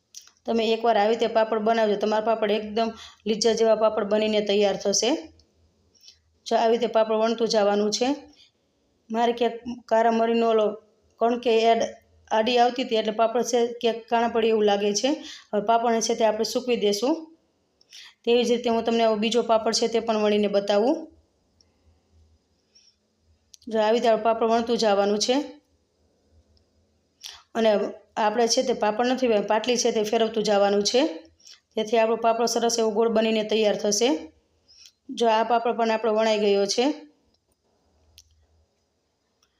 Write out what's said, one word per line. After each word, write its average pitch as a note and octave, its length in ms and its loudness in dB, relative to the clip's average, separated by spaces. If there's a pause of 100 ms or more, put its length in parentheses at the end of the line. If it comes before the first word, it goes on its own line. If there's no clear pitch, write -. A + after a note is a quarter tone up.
(440)
તમે A3+ 280 -2
એકવાર A3+ 240 0
આવી G#3 120 2
રીતે A#3 180 0
પાપડ A3 320 0
બનાવજો, A3 380 0
તમારા G#3+ 280 -2
પાપડ A3 260 0
એકદમ G#3+ 400 -2 (360)
લીજા A3+ 260 0
જેવા A3 220 2
પાપડ G#3+ 300 0
બનીને G#3+ 360 0
તૈયાર G3+ 360 0
થશે. A3 560 -2 (1120)
જો A3+ 100 -2
આવી A3+ 200 2
રીતે A#3 100 -2
પાપડ A3 280 0
વણતું A3+ 340 0
જવાનું G#3 420 0
છે. B3+ 260 -2 (920)
મારે A#3 220 0
ક્યાંક A#3 520 -6
કારા A3+ 260 2
મરીનો A3+ 380 0
ઓલો G#3+ 340 0 (360)
કણકે A#3 420 0
એડ A3+ 220 2 (480)
આડી A3 280 0
આવતી B3 240 2
હતી A#3+ 140 -2
એટલે G#3+ 160 -2
પાપડ A3+ 300 0
છે A#3 300 0
ક્યાંક A3+ 360 -4
કાણા A#3 200 0
પડે A3+ 200 0
એવું G#3+ 160 2
લાગે G3+ 300 0
છે. B3+ 140 -2 (460)
હવે G#3 60 0
પાપડને A3+ 400 0
છે A#3 140 -2
તે A3+ 100 0
આપણે G#3+ 200 0
સૂકવી A#3+ 320 -2
દેશું. G#3 600 -2 (880)
તેવી A#3+ 200 2
જ A3 80 0
રીતે A#3+ 180 -2
હું A3+ 140 0
તમને A#3 180 0
આવો A3 140 2
બીજો A3+ 260 0
પાપડ A3+ 320 0
છે A#3 140 0
તે A#3 120 0
પણ A3 160 -2
વણીને G#3 320 2
બતાવું. G#3 600 0 (2500)
જો A3 100 -4
આવી G#3+ 140 2
રીતે A#3 160 2
આપણે G#3+ 140 2
પાપડ A3+ 240 0
વણતું A#3 320 0
જવાનું G3+ 400 2
છે. B3+ 420 -2 (1900)
અને A3 240 2 (380)
આપણે A3+ 300 0
છે B3+ 160 0
તે A#3+ 120 -2
પાપડ G#3+ 320 -2
નથી, B3+ 220 0
પાટલી A3 480 0
છે A#3 160 0
તે A3 100 -2
ફેરવતું A3 400 -2
જવાનું G3+ 400 2
છે, B3 240 0 (720)
જેથી A3 220 -2
આપણો A3 180 2
પાપડ A3+ 280 0
સરસ A#3+ 340 -2
એવો A3 120 0
ગોળ A3+ 180 0
બનીને A3 360 0
તૈયાર G#3+ 320 0
થશે. A#3 560 -2 (800)
જો A#3 180 0
આ A3 160 2
પાપડ A#3 320 0
પણ A3+ 140 0
આપણો A3 240 0
વણાઈ A3 240 2
ગયો G3+ 280 2
છે. A#3+ 180 0 (2750)